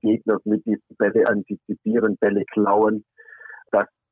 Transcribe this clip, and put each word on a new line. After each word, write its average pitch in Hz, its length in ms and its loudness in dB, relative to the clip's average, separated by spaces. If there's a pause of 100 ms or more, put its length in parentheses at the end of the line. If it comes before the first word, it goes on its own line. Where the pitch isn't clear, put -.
Gegners, 110 420 0
mit 107 220 -2
diesen 107 160 -2 (160)
Bälle 107 300 2
antizipieren, 110 920 -2
Bälle 101 320 0
klauen, 107 520 0 (640)
das 104 160 2 (240)